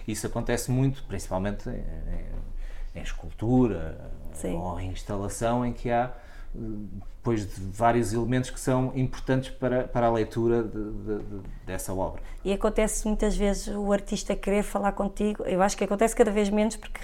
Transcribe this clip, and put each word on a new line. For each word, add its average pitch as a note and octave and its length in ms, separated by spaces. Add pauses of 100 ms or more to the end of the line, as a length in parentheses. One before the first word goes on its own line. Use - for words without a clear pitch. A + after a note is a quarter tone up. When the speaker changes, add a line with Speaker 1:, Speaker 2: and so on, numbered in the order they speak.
Speaker 1:
Isso G#2+ 180
acontece A#2 440
muito, C3+ 340
principalmente G2 640
em, - 60
em, - 1300
em - 20
escultura, F#2+ 1080 (240)
Speaker 2:
Sim. - 220
Speaker 1:
ou F2+ 240
em F#2 100
instalação, G#2+ 760
em A#2+ 80
que - 160
há, A#2+ 200 (460)
eh, - 20 (680)
depois A2+ 220
de - 120 (120)
vários A2+ 420
elementos B2 380
que - 100
são B2+ 340
importantes C3 540
para, B2+ 360
para B2 240
a - 40
leitura A#2 500
de, G#2+ 60 (240)
de, G#2 280
de, G2+ 200 (240)
dessa F#2+ 300
obra. F2+ 260 (240)
Speaker 2:
E F#3+ 80
acontece G#3+ 560
muitas G#3 260
vezes G3+ 400
o G3+ 200
artista G3+ 420
querer G3+ 260
falar G3+ 300
contigo, G#3 520
eu F#3 180
acho G3 120
que G#3 100
acontece A3 300
cada A3 160
vez G3+ 200
menos G#3+ 260
porque - 280